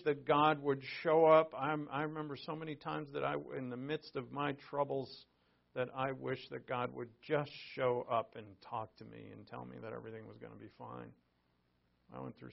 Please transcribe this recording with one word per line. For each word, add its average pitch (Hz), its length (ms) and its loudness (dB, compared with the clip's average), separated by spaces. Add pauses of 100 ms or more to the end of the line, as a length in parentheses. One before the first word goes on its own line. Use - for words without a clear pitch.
that 143 220 0
God 151 360 6
would 139 200 2 (200)
show 160 220 8
up. 156 340 10
I'm, 147 320 -2
I 139 120 -2
remember 151 340 -4
so 156 180 -8
many 160 200 -6
times 151 400 -6
that 143 100 -2
I, 143 120 0 (200)
in 131 140 -4
the 120 60 -6
midst 147 400 -6
of 123 160 -6
my 143 220 0 (140)
troubles, 139 420 -2 (640)
that 127 220 -2
I 135 160 0
wish 131 280 -4 (100)
that 127 160 -10
God 123 280 -2
would 123 160 -8 (160)
just 147 240 0 (240)
show 123 360 2
up 117 260 0
and 113 100 -14 (220)
talk 110 280 -8
to 110 80 -18
me 113 280 -14
and 107 140 -18
tell 123 180 -10
me 127 180 -14
that 113 100 -10
everything 113 340 -12
was 107 120 -16
gonna 113 200 -16
be 107 180 -16
fine. 120 360 -12 (1000)
I 64 60 -8
went 64 180 -10
through 123 140 -16